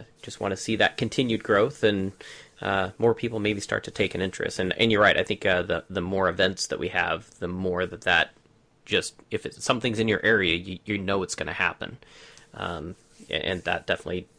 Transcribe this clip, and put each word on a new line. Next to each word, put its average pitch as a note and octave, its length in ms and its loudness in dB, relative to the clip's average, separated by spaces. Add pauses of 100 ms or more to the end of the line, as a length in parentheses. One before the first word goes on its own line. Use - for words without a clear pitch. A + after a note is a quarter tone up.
(220)
just - 180 -12
wanna G2 160 -2
see - 200 -2
that G#2 200 4
continued A#2 480 0
growth A2+ 400 4
and, G2 280 2 (480)
uh, F#2+ 380 -2
more A2+ 160 4
people A2 240 -4
maybe G#2 220 0
start - 240 -4
to - 80 -10
take G2 240 0
an F2+ 60 0
interest. - 360 -4
And, F#2 140 0
and A2+ 180 4
you're G#2 100 6
right, G2 160 6
I F#2 60 2
think, G2+ 240 -2
uh, F2+ 160 4
the, E2+ 260 -2
the F#2 120 -4
more F#2 280 0
events F2+ 380 0
that - 140 -4
we F2 80 -4
have, F2 500 -2
the - 80 -6
more F2+ 400 -2
that, F2 140 -12
that E2+ 300 2 (560)
just, - 280 -2 (160)
if G#2 160 -6
it's, - 180 -12
something's A#2 360 0
in A2+ 80 2
your G2+ 160 0
area, F#2+ 320 4
you, F#2 280 -8
you G#2 140 -2
know G2 240 0
it's - 140 -6
gonna D#2 160 -4
happen. - 460 -4 (560)
Um, F2 420 -8 (340)
a-, - 160 -2
and F#2 180 -4
that F2 220 -2
definitely F2+ 400 -4 (120)